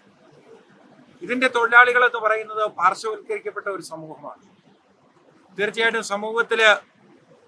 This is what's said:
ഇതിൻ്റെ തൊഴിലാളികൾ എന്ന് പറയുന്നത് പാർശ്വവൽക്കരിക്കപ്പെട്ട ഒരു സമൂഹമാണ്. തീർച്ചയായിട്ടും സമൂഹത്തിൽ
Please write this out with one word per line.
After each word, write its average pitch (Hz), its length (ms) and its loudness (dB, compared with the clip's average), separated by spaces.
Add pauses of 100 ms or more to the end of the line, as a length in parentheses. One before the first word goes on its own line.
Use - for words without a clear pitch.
(1300)
ഇതിൻ്റെ 247 300 -2
തൊഴിലാളികൾ 240 520 6
എന്ന് 240 180 -4
പറയുന്നത് 214 380 -2 (160)
പാർശ്വവൽക്കരിക്കപ്പെട്ട 208 960 -4
ഒരു 165 160 -12
സമൂഹമാണ്. 147 500 -18 (1160)
തീർച്ചയായിട്ടും 220 560 -2
സമൂഹത്തിൽ 220 480 -2 (880)